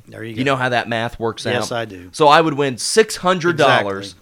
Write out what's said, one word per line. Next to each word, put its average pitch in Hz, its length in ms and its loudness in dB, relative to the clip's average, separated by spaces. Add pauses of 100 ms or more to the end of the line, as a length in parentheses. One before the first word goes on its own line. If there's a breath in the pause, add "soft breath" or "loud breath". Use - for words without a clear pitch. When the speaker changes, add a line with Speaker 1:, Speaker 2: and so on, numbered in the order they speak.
Speaker 1:
There 107 160 -16
you 113 120 -12
Speaker 2:
You 123 80 -4
Speaker 1:
go. 139 80 2
Speaker 2:
know 135 40 2
how 127 140 0
that 117 180 -2
math 117 320 -4
works 110 260 -6
Speaker 1:
Yes, 110 260 -2
Speaker 2:
out? 120 60 -4
Speaker 1:
I 117 80 -6
do. 90 280 -16
Speaker 2:
So 151 140 4
I 151 140 8
would 156 140 2
win 135 220 -2
six - 400 0
hundred 175 400 0
dollars 104 540 2 (100)